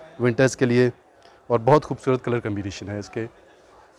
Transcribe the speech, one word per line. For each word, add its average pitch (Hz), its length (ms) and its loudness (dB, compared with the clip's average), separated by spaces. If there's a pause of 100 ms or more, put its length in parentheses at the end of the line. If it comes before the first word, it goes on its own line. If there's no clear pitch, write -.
(220)
winters 123 340 2
के 135 100 0
लिए 123 260 2 (580)
और 120 100 0
बहुत 139 260 4
खूबसूरत 131 360 -2
color 120 180 -4
combination 101 500 -8
है 104 100 -8
इसके। 113 280 -10 (720)